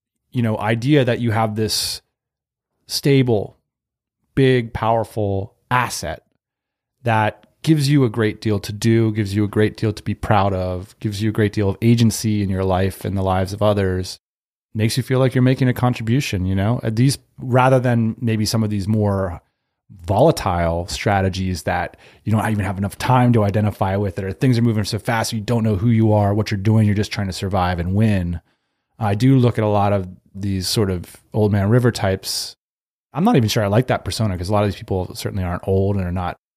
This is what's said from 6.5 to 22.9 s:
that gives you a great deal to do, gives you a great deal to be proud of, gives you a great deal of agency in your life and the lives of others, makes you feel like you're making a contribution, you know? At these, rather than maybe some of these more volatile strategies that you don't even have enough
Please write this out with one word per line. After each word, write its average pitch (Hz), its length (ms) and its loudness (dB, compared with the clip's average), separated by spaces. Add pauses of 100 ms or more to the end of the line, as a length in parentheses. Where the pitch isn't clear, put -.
that 110 440 -2 (160)
gives 151 260 2
you 143 160 4
a 120 60 2
great 110 320 -2
deal 107 180 0
to - 140 -10
do, 113 380 2
gives 104 240 -2
you 104 80 2
a 101 40 0
great 107 300 0
deal 107 160 -2
to - 80 -16
be 104 140 -4
proud 101 380 0
of, 92 460 -6
gives 104 220 -6
you 110 80 0
a - 20 -2
great 104 220 2
deal 101 160 0
of 95 140 -2
agency 113 580 2
in 95 80 -2
your 95 140 -2
life 95 420 -2
and 98 100 -4
the 98 60 -4
lives 95 320 -2
of 101 80 -6
others, 95 580 0 (540)
makes 110 240 0
you 127 60 0
feel 131 160 0
like 131 160 2
you're 127 80 4
making 131 240 2
a 123 60 2
contribution, 120 760 -2
you 95 80 0
know? 101 260 0
At 113 140 -4
these, 127 240 2 (180)
rather 127 420 2
than 117 400 0
maybe 110 240 0
some 110 200 0
of 107 80 -2
these 101 160 -4
more 98 520 0 (520)
volatile 87 960 0
strategies 95 760 -2
that 87 320 -4 (280)
you 110 80 -2
don't 107 180 0
even 104 160 -2
have 92 140 -6
enough 101 180 -4